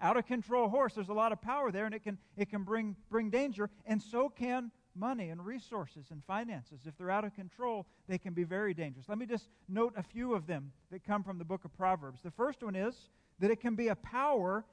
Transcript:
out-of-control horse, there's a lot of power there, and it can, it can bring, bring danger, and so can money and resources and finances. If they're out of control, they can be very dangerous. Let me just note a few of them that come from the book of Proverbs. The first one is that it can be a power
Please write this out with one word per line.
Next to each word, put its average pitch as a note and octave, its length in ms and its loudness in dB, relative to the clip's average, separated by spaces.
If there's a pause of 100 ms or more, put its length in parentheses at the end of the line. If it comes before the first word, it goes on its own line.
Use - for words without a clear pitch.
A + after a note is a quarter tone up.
out-of-control A#3 680 4
horse, B3+ 260 4
there's G3 140 -4
a G#3 60 -4
lot A3 180 4
of - 80 -4
power C4 300 0
there, G3+ 160 -2
and G#3+ 80 -4
it A3 80 -8
can, G3+ 160 -6 (180)
it G3+ 140 0
can G3+ 140 -2
bring, G#3+ 320 0 (120)
bring A3 220 2
danger, A3 400 2 (160)
and G#3+ 160 2
so A#3+ 260 2
can B3 420 -2 (240)
money G#3 360 -2
and F3 140 -8
resources G3 680 -8
and D3+ 140 -12
finances. F#3+ 600 -6
If D3+ 140 -12
they're F#3 120 -4
out G#3 140 2
of G#3 100 -6
control, G#3 520 -4 (220)
they F#3 100 0
can F#3 140 -8
be F3 120 2
very F#3 300 0
dangerous. C#3 340 -8
Let G#3 100 -4
me A#3+ 80 -6
just A3+ 220 -4 (200)
note A3+ 280 2
a F#3+ 60 -2
few A#3+ 320 -2
of D#3+ 120 0
them C#3 260 -4 (180)
that F#3 140 -12
come G#3 180 0
from F#3 160 -6
the E3+ 60 -8
book F#3 200 -4
of D#3 120 -14
Proverbs. E3 460 0
The F3 80 -10
first B3+ 320 0
one G3+ 140 -4
is G#3+ 180 0 (440)
that G3 120 6
it A3+ 100 4
can A#3 140 2
be A3+ 140 2
a G3+ 80 2
power A3 760 2